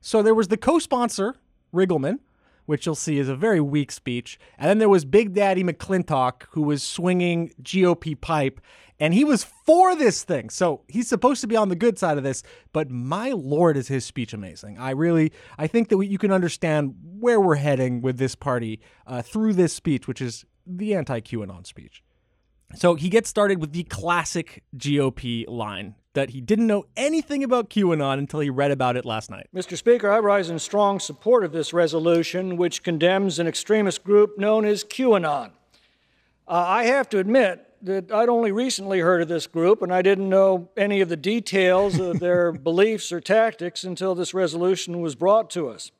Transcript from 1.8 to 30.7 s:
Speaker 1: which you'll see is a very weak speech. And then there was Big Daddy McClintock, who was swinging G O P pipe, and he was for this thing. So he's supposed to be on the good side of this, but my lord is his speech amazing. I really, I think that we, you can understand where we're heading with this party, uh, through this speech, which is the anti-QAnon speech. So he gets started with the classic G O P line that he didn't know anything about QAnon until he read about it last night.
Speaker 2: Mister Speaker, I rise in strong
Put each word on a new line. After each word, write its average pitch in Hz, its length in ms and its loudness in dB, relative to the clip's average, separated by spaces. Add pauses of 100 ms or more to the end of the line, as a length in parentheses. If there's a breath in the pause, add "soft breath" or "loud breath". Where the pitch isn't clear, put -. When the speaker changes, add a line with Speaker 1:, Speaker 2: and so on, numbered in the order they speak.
Speaker 1:
which 147 200 -4
you'll 160 80 -2
see 147 240 -4
is 135 100 0
a 135 60 -4
very 180 260 2
weak 143 300 -2
speech. - 480 -10 (200 soft breath)
And 143 100 -2
then 202 100 4
there 220 100 4
was 185 160 4
Big 196 300 2
Daddy 190 300 0
McClintock, 160 840 -2
who 156 120 -4
was 147 220 -2
swinging 175 760 -2
G 180 240 0
O 175 120 4
P 160 180 -8
pipe, 147 460 -4 (400 soft breath)
and 160 140 2
he 247 100 6
was 294 200 2
for 359 520 4
this 254 280 2
thing. 117 260 -6
So 170 360 -2
he's 220 220 -6
supposed 247 320 0
to - 60 -8
be 226 100 0
on 214 140 2
the 180 40 0
good 196 240 0
side 156 200 -2
of 135 40 -6
this, 135 200 -6 (300 loud breath)
but 151 180 -4
my 143 420 -6
lord 151 460 2
is 131 100 -6
his 135 160 -4
speech - 300 -8
amazing. 101 440 -16
I 131 120 -8
really, 160 420 2 (260 loud breath)
I 156 80 -4
think 226 220 0
that 196 80 2
we, 196 100 0
you 196 120 -4
can 202 120 0
understand 156 640 0 (240)
where 233 220 4
we're 180 160 6
heading 131 460 0
with 127 160 -2
this 131 160 -2
party, 117 440 -4 (280 soft breath)
uh, 123 160 -8
through 214 320 0
this 180 180 2
speech, 139 340 -4
which 131 140 -8
is 120 240 -10 (220)
the 196 280 -6
anti-QAnon 110 720 -8
speech. - 360 -20 (720)
So 175 180 2
he 156 140 -4
gets 226 220 0
started 202 300 0
with 151 120 -8
the 170 120 -8
classic 170 760 -6 (140)
G 143 240 -2
O 135 100 0
P 120 380 -8
line 104 480 -10 (160)
that 139 180 -4
he 131 100 -14
didn't 214 260 0
know 202 180 0 (120)
anything 285 480 -2
about 240 260 -2
QAnon 156 480 0
until 143 220 -6
he 143 100 -2
read 139 220 0
about 127 240 -2
it 123 80 -6
last 110 260 -8
night. 95 220 -16
Speaker 2:
Mister 180 240 -8
Speaker, 226 340 2
I 214 80 4
rise 202 320 0
in 165 80 -6
strong 202 400 0